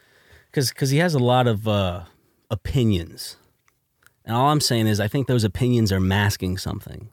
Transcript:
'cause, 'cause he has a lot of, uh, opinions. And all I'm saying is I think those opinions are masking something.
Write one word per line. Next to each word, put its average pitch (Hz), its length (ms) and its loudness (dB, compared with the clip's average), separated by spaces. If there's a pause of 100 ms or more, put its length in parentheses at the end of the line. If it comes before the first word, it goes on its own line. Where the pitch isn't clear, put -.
(540)
'cause, 135 180 -2
'cause 139 180 -4
he 139 100 2
has 170 140 2
a 139 60 2
lot 123 280 4
of, 110 200 0
uh, 92 360 -2 (460)
opinions. 107 840 -2 (880)
And 110 140 -4
all 135 140 2
I'm 151 100 2
saying 113 260 0
is 104 140 2
I 104 80 -2
think 139 180 -2
those 123 160 2
opinions 113 480 0
are 95 80 2
masking 95 580 0
something. - 560 -10